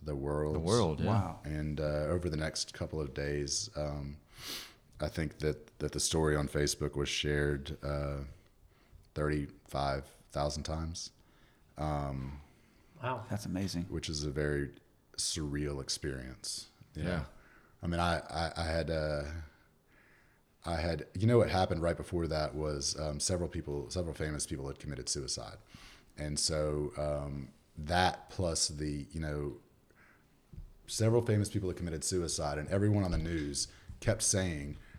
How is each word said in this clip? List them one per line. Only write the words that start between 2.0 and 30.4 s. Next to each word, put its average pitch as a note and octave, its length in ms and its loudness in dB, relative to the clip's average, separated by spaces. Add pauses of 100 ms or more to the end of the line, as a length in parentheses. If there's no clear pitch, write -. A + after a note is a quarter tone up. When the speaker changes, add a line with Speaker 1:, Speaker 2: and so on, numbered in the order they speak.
Speaker 1:
over F2 220 2
the D2+ 60 0
next D#2 360 -4
couple D#2 280 -4
of C#2 120 -4
days, C#2+ 640 -2
um, D2 400 -4 (840)
I D2+ 80 0
think D#2 320 -2
that, - 380 0
that D2 140 -2
the D2 80 -2
story D#2 360 6
on D2 120 2
Facebook D2 480 2
was C#2+ 120 2
shared, D2 760 0
uh, C#2+ 380 -2 (920)
thirty-five C#2+ 920 0 (280)
thousand D2 300 0
times. D#2+ 480 -4 (680)
Um, C#2+ 640 -2 (600)
Speaker 4:
Wow. A#2+ 260 -4
Speaker 3:
That's G#2 180 -4
amazing. F2 440 -2
Speaker 1:
which E2 180 -4
is D2 160 -2
a D2+ 60 0
very C#2+ 400 2 (480)
surreal C#2+ 640 -2
experience, C2 840 -6 (260)
you D#2 80 -4
Speaker 2:
Yeah. D#2+ 60 0
Speaker 1:
know? E2+ 160 0 (580)
I F#2 40 -4
mean, E2+ 140 2
I, E2+ 180 4 (120)
I, E2 260 0
I E2+ 80 -2
had, D#2+ 260 2
uh, D2+ 320 0 (1400)
I E2+ 120 0
had, D#2+ 380 0
you F#2+ 120 2
know, A#2+ 120 8
what D#2+ 120 8
happened F2+ 320 4
right E2+ 140 4
before E2+ 320 0
that D2+ 260 0
was, D2 440 -2
um, D2+ 220 -2
several F2 280 0
people, D2 420 -4
several E2+ 240 -2
famous D2+ 320 -2
people C2+ 200 -6
had C2+ 120 -6
committed C#2+ 320 -6
suicide. A#1+ 480 -6 (580)
And D2 220 -2
so, D2+ 580 2
um, C#2+ 520 -2 (280)
that E2+ 540 2
plus E2+ 380 2
the, D2 440 -2
you D#2+ 80 -4
know, D2 340 -2 (1300)